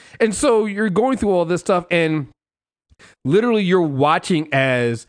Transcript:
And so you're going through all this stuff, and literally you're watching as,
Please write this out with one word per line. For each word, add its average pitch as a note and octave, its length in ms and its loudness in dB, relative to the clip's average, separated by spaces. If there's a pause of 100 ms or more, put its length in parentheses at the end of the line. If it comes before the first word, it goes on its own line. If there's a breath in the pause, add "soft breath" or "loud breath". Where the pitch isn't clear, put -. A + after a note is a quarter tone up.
(200 loud breath)
And A3 160 0
so A3+ 300 0
you're G#3 240 -4
going A3 280 0
through G#3 140 -2
all F3 140 2
this E3+ 160 -2
stuff, F3+ 280 -2
and D#3 380 -2 (960 loud breath)
literally G#3+ 400 2
you're F3+ 180 2
watching D#3 720 0
as, B2 560 0